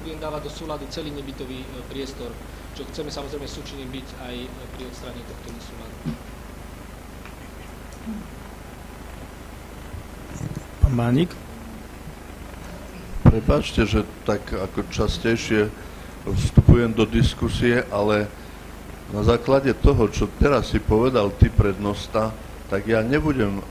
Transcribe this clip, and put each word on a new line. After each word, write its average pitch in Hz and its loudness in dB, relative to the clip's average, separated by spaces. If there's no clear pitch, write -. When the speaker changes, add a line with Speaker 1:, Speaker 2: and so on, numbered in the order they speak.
Speaker 1:
budem 156 -10
dávať 151 -6
do - -10
súladu 151 -8
celý 156 -8
nebytový, 135 -10
e, - -12
priestor, 127 -8
čo 139 -8
chceme 147 -8
samozrejme 139 -8
súčinne 135 -10
byť 131 -10
aj, 123 -10
e, 127 -8
pri 135 -10
odstránení 123 -12
tohto - -14
nesúladu. - -14
Speaker 2:
Pán 135 6
Bánik? 123 4
Speaker 3:
Prepáčte, 123 6
že 107 4
tak 104 0
ako 98 -2
častejšie 110 2
vstupujem 113 6
do 110 4
diskusie, 113 4
ale 104 4
na 104 0
základe 127 6
toho, 117 6
čo - 2
teraz 139 6
si 113 2
povedal 120 4
ty, - 6
prednosta, 104 2
tak 98 0
ja 113 4
nebudem 120 2